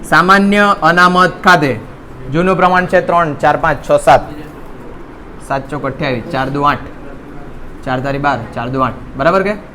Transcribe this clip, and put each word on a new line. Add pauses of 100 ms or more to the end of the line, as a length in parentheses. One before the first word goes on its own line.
સામાન્ય (240)
અનામત (100)
ખાતે (600)
જૂનું
પ્રમાણ
છે
ત્રણ,
ચાર,
પાંચ, (100)
છ,
સાત, (1300)
સાત
ચોક
અઠ્યાવીસ,
ચાર
દુ
આઠ, (960)
ચાર
તારી
બાર, (180)
ચાર
દુ
આઠ, (180)
બરાબર
કે? (220)